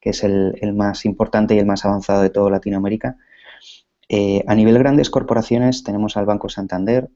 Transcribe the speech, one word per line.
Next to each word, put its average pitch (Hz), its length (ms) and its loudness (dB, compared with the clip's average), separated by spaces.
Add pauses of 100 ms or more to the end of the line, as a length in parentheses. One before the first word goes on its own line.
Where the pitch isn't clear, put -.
que 107 100 -8
es - 140 -8
el, 98 360 -2
el 101 140 -4
más 101 300 -2
importante 110 500 0
y 104 40 4
el 101 80 2
más 101 180 -2
avanzado 98 380 0
de 95 80 2
toda 101 200 2
Latinoamérica. 98 680 -4 (920)
Eh, 101 400 2
a 107 80 2
nivel 110 220 6
grandes 143 320 4
corporaciones 123 720 0
tenemos 104 320 -4
al 104 100 -2
Banco 104 220 -2
Santander 101 680 -2